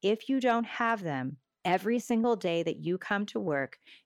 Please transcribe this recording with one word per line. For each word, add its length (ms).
if 260
you 120
don't 260
have 360
them, 360
every 360
single 360
day 260
that 220
you 140
come 260
to 160
work, 380